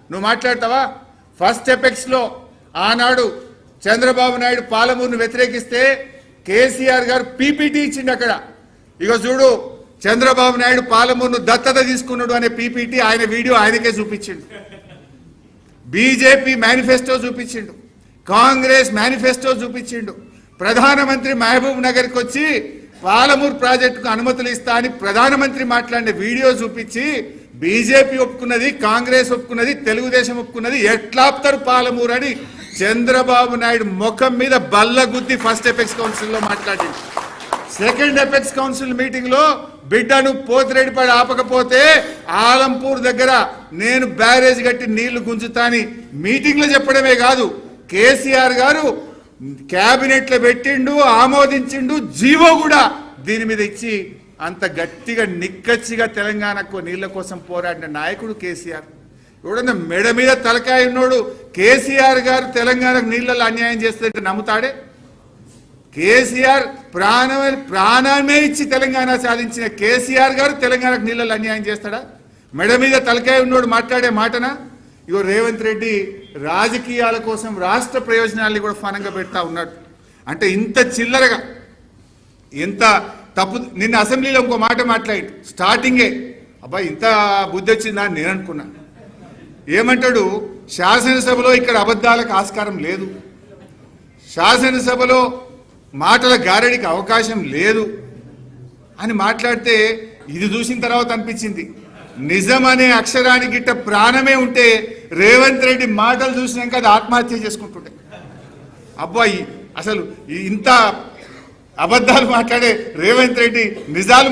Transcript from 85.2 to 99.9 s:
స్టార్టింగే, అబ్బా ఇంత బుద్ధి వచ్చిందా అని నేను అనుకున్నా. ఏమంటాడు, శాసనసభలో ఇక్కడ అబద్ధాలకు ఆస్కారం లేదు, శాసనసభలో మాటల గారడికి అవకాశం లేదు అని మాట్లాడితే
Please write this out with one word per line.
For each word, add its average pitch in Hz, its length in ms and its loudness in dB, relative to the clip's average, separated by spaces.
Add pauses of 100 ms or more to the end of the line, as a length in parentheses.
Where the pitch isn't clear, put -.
స్టార్టింగే, 247 560 0 (560)
అబ్బా 131 140 -8 (120)
ఇంత 151 140 -6 (500)
బుద్ధి 190 200 -2
వచ్చిందా 214 340 -4
అని 175 100 -6
నేను 160 160 -4
అనుకున్నా. 170 320 -10 (1120)
ఏమంటాడు, 247 460 2 (520)
శాసనసభలో 247 760 2 (100)
ఇక్కడ 240 140 0 (100)
అబద్ధాలకు 233 460 2 (100)
ఆస్కారం 202 440 -8
లేదు, 190 220 -6 (1300)
శాసనసభలో 247 840 2 (760)
మాటల 240 400 4 (160)
గారడికి 233 440 2
అవకాశం 220 480 -2 (140)
లేదు 214 300 0 (1160)
అని 220 120 -4 (120)
మాట్లాడితే 233 500 0 (600)